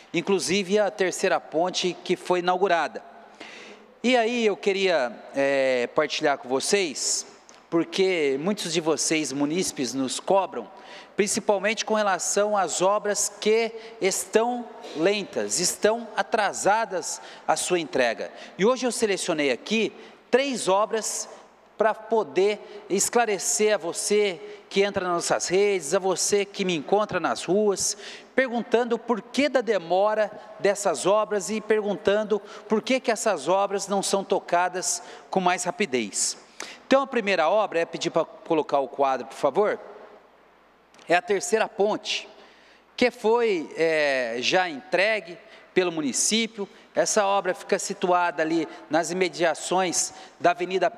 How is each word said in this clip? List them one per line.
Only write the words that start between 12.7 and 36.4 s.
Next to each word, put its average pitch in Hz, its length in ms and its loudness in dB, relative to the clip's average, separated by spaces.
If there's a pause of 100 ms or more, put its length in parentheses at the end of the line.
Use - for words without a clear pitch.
obras 202 500 0 (100)
que 220 300 2 (300)
estão 226 640 0 (300)
lentas, 160 640 0
estão 220 560 0
atrasadas 190 1040 -2 (260)
a 156 100 2
sua 180 220 0
entrega. 117 540 -2 (240)
E 180 80 0
hoje 254 220 2
eu 240 40 0
selecionei 170 600 0
aqui 208 400 -2 (380)
três 262 360 0
obras 208 640 0 (480)
pra 214 180 2
poder 202 920 -2
esclarecer 214 840 2
a 196 40 0
você 185 640 0 (280)
que 196 140 2
entra 196 220 0
nas 180 100 0
nossas 160 320 0
redes, 190 480 2
a 196 40 6
você 190 460 0
que 196 200 -6
me 185 100 0
encontra 190 460 0
nas 135 240 -2
ruas, 202 520 0 (380)
perguntando 233 640 0
por 202 220 -2
que 277 280 0
da 262 120 2
demora 202 720 2 (280)
dessas 170 460 0
obras 202 460 2
e 214 100 -2
perguntando 208 800 0 (260)
por 220 160 2
que 262 160 2
que 247 120 -2
essas 196 360 0
obras 196 400 2
não 196 160 0
são 196 220 0
tocadas 180 800 0 (280)
com 190 100 2
mais 180 240 2
rapidez. 127 720 -2 (480)